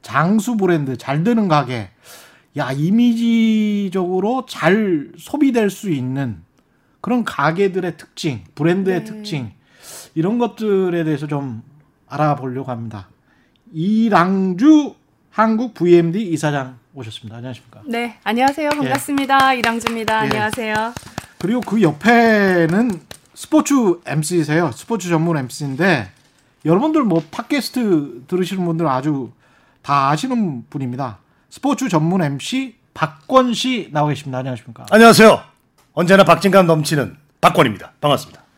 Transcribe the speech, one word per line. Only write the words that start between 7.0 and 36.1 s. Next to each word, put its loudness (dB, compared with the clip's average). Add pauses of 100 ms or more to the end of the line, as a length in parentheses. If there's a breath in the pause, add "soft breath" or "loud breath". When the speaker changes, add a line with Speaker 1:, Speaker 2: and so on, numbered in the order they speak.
Speaker 1:
그런 -2
가게들의 -2
특징, -8 (120)
브랜드의 0
Speaker 2:
네. -16
Speaker 1:
특징, -10 (640 loud breath)
이런 -2
것들에 -2
대해서 -2
좀 -6 (460)
알아보려고 -4
합니다. -10 (640)
이랑주 2 (360)
한국 0
브이엠디 4
이사장 -4 (140)
모셨습니다. -16
안녕하십니까? -16
Speaker 2:
네, -6
안녕하세요. 0
Speaker 1:
예. 0
Speaker 2:
반갑습니다. 0
이랑주입니다. -2
Speaker 1:
예. -2
Speaker 2:
안녕하세요. -4 (440 loud breath)
Speaker 1:
그리고 -2
그 -2
옆에는 2 (340)
스포츠 0 (320)
엠씨세요. 0
스포츠 -8
전문 0
엠씨인데 -4 (560)
여러분들 2
뭐 0
팟캐스트 -4
들으시는 -4
분들은 -2
아주 -4 (520)
다 0
아시는 -2
분입니다. -8 (320)
스포츠 -4
전문 0
엠씨 -6 (180)
박권 0
씨 -4
나와 0
계십니다. -6
안녕하십니까? -10
Speaker 3:
안녕하세요. 8 (540)
언제나 6